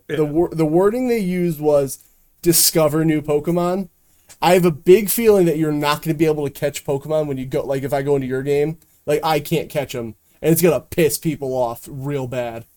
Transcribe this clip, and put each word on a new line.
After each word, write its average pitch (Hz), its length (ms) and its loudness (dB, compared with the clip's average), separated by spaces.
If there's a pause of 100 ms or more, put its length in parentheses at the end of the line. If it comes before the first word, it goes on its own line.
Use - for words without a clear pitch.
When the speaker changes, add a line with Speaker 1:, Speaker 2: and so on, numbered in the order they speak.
Speaker 1:
the 156 80 -6
Speaker 2:
Yeah. 151 60 -2
Speaker 1:
wor-, 156 320 0
the 160 120 0
wording 208 440 0
they 233 100 0
used 180 400 -2
was 147 400 0 (420)
discover 160 600 2
new 156 180 0
Pokemon. 175 680 -2 (520)
I 170 120 4
have 185 120 6
a 175 60 4
big 185 380 4
feeling 208 360 4
that 156 120 2
you're 156 160 0
not 147 280 0
gonna 160 120 -2
be 156 120 0
able 151 200 0
to 139 80 -4
catch - 320 -6
Pokemon 151 420 -2
when 139 100 -6
you 131 80 -8
go, 135 200 -4
like, 135 180 -4
if 139 100 -6
I 139 80 0
go 143 140 0
into 131 120 -2
your 131 160 -4
game, 147 340 0 (280)
like, 147 180 0
I 160 180 0
can't 147 280 -4
catch 139 240 -6
'em, 117 220 -10 (260)
and 156 120 2
it's 165 80 2
gonna 170 180 2
piss - 380 0
people 139 360 -4
off 120 380 -2
real 135 360 -6
bad. 120 380 -8 (120)